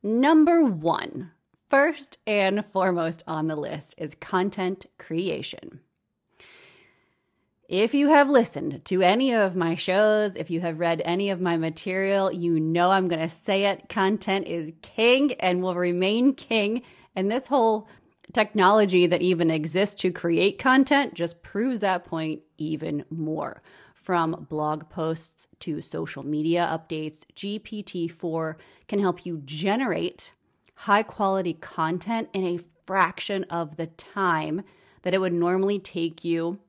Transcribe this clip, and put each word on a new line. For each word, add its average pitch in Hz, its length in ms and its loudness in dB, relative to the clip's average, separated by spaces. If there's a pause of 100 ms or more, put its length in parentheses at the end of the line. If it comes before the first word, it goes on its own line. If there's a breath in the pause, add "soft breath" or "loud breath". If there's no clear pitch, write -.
Number 302 600 6
one, 170 640 -2 (400)
first 285 560 2
and 208 400 0
foremost 175 640 0
on 156 180 -2
the 156 80 -2
list 151 420 -8
is 151 200 -10
content 185 720 -4 (120)
creation. 160 800 -8 (1900 soft breath)
If 214 260 0
you 285 140 4
have 285 200 8
listened 220 560 2
to 190 180 2
any 233 300 4
of 196 240 2
my 165 180 0
shows, 214 600 2
if 160 160 -8
you 165 100 -2
have 170 180 -4
read 165 260 0
any 190 260 -2
of 180 100 -4
my 175 160 0
material, 190 760 0
you 170 260 0
know 165 320 2
I'm 190 160 4
gonna 165 220 -2
say 196 380 -2
it. - 220 -4
Content 196 600 0
is 165 240 -6 (100)
king 254 520 2
and 180 280 0
will 185 120 -2
remain 190 600 2
king. 226 480 -2 (320 loud breath)
And 196 160 0
this 254 160 -2
whole 226 420 2 (440 soft breath)
technology 202 720 4
that 170 160 2
even 170 300 2
exists 160 500 -2
to 185 100 2
create 175 460 0
content 269 560 4
just 165 300 -8
proves 233 360 -2
that 185 240 0
point 156 360 -6 (180)
even 156 500 -4
more. 156 540 -6 (440 soft breath)
From 165 420 -2
blog 151 400 -4
posts 160 600 -8 (100)
to 156 220 -8
social 160 420 -8
media 156 480 0
updates, 156 540 -8 (100)
G 202 240 -8
P 208 240 -12
T 170 240 -6
four 160 500 -6 (300 soft breath)
can 202 140 -2
help 180 260 -2
you 165 180 -8
generate 175 880 -4 (420)
high-quality 196 800 0
content 180 800 -4
in 190 120 -2
a 175 160 -4 (260)
fraction 190 640 -2
of 165 260 -6
the 160 120 -6
time 165 720 -2 (400 soft breath)
that 180 100 0
it 190 60 2
would 185 140 0
normally 185 480 2
take 165 420 -6
you 170 460 -2